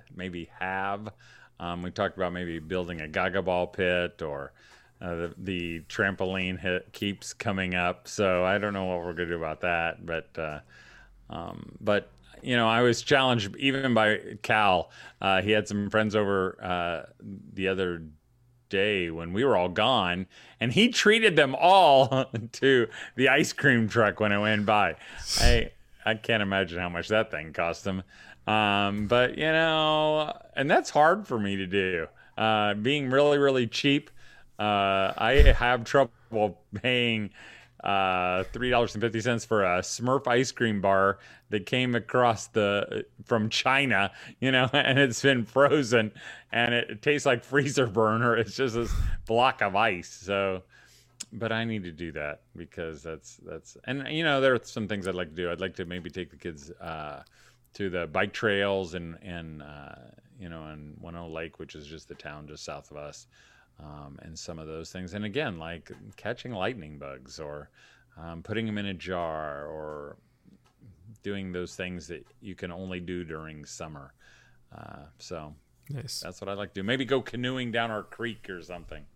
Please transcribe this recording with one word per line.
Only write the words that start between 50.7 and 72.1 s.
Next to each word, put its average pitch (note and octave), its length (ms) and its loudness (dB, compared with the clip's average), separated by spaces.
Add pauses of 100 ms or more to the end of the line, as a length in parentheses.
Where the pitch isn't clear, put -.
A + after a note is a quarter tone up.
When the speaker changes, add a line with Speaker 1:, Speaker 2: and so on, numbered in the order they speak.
Speaker 1:
but A2+ 180 -4
I A2+ 120 -2
need A2 220 -4
to F2 60 -12
do D#2+ 200 -10
that D2 300 -8 (140)
because E2 460 -12
that's, D#2+ 360 -14
that's, E2 480 -16
and, C3 240 -6
you D#3 140 -4
know, C#3+ 180 2
there C3+ 120 4
are A#2 100 0
some A2 240 -8
things F#2+ 200 -4
I'd F#2 80 -2
like F2+ 140 -6
to D2+ 60 -18
do. F2 160 -4
I'd E2+ 100 -6
like F#2 160 -6
to F#2 80 -6
maybe E2+ 260 -10
take F2+ 180 -10
the - 80 -20
kids, D2+ 340 -14
uh, D#2 520 -12 (520)
to G2+ 140 -4
the F2 180 -4
bike F#2+ 260 -2
trails G2 600 0
and, E2+ 300 -10
and, E2 400 -12
uh, C#2+ 320 -18 (440)
you F#2 100 -14
know, D#2+ 180 -14
in D2+ 320 -16
Winona E2+ 280 -14
Lake, D#2+ 320 -10
which D#2 160 -16
is D2+ 120 -18
just D#2 220 -18
the D2+ 60 -16
town D2 320 -16
just D2 160 -18
south C#2+ 280 -14
of D2 60 -16
us. D2 280 -16 (540)
Um, D2 440 -18
and D#2+ 140 -18
some E2 220 -12
of D#2 80 -14
those D#2+ 240 -12
things. F#2 220 -12
And G#2 120 -6
again, G#2+ 320 -6
like E2 320 -12 (280)
catching B2 340 -10
lightning F#2 480 -6
bugs C2+ 400 -16
or, D2 300 -12 (520)
um, E2 220 -12
putting A2 240 -4
'em G#2 100 -4
in G2+ 100 -6
a G2 60 -6
jar D#2+ 760 -6
or D2+ 500 -12 (1040)
doing G2 280 -6
those F2+ 240 -8
things F2+ 320 -8
that D#2 180 -12 (160)